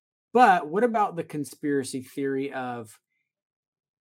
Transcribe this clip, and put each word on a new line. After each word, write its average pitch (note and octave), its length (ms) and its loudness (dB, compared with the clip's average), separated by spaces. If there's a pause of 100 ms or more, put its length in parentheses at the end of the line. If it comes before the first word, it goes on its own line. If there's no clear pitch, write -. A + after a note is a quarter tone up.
(340)
But F#3 340 6
what F#3 160 0
about G#3+ 320 0
the E3 80 -6
conspiracy C#3+ 800 -4
theory C3+ 500 -6
of, A#2+ 480 -10 (1000)